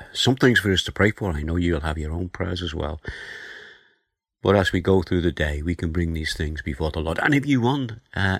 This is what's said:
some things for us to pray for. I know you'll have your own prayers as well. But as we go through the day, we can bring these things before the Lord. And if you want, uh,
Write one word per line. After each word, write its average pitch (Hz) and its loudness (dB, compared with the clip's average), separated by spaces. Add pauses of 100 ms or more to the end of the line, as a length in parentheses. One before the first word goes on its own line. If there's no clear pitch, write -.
(140)
some 131 4
things 123 6
for 101 0
us 90 2
to - -8
pray 101 4
for. 98 -4
I 76 -4
know 82 -2
you'll 85 2
have 78 -2
your 76 -6
own 90 -4
prayers 90 -6
as 82 -6
well. 80 -6 (1400)
But 98 6
as 95 2
we 92 2
go 95 4
through 90 0
the 85 2
day, 76 -2
we 82 -2
can 82 -2
bring 85 0
these 78 -4
things 78 -4
before 78 -4
the 85 -4
Lord. 80 -2
And 147 2
if 143 2
you 135 2
want, 123 0 (200)
uh, 95 0